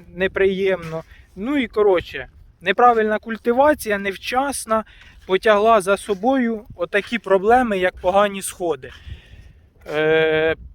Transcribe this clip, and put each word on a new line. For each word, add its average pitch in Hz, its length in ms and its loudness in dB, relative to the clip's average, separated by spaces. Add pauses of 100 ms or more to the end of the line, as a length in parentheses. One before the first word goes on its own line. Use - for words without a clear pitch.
(160)
неприємно. 185 880 -2 (320)
Ну 247 220 -4
і, 247 100 -2
коротше, 175 600 0 (340)
неправильна 214 580 2
культивація, 233 800 0
невчасна, 220 840 -4 (420)
потягла 208 560 4
за 190 160 0
собою 226 680 -2 (100)
отакі 202 440 -4
проблеми, 208 600 2
як 180 220 0
погані 196 400 2
сходи. 139 500 -6 (1000)
Е, 156 640 0 (200)